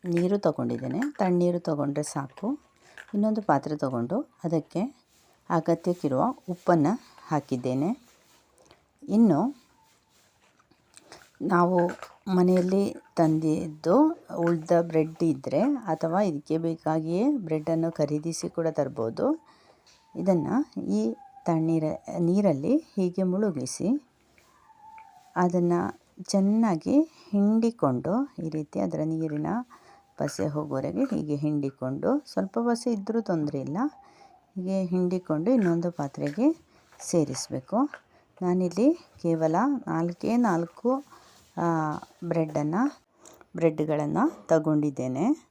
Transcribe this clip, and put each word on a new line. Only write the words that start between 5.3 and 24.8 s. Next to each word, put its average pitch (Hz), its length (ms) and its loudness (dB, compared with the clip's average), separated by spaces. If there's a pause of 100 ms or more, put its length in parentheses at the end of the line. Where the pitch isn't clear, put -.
ಅಗತ್ಯಕ್ಕಿರುವ 165 760 0 (260)
ಉಪ್ಪನ್ನ 170 380 2 (400)
ಹಾಕಿದ್ದೇನೆ. 135 720 -2 (1120)
ಇನ್ನು 208 460 4 (1900)
ನಾವು 175 500 2 (360)
ಮನೆಯಲ್ಲಿ 185 680 2 (200)
ತಂದಿದ್ದು 160 1080 2 (120)
ಉಳ್ದ 170 340 0 (100)
ಬ್ರೆಡ್ 160 420 0
ಇದ್ರೆ 135 380 0
ಅಥವಾ 202 600 0
ಇದಕ್ಕೆ 160 360 -2
ಬೇಕಾಗಿಯೇ 165 800 0
ಬ್ರೆಡ್ಡನ್ನು 160 540 -2
ಖರೀದಿಸಿ 151 580 -2
ಕೂಡ 165 220 -2
ತರ್ಬೋದು. 135 720 -2 (680)
ಇದನ್ನ 175 320 0 (400)
ಈ 220 280 0 (300)
ತಣ್ಣೀರ-, 160 760 -2
ನೀರಲ್ಲಿ 175 580 2
ಹೀಗೆ 185 460 -2
ಮುಳುಗಿಸಿ 185 800 -2 (1300)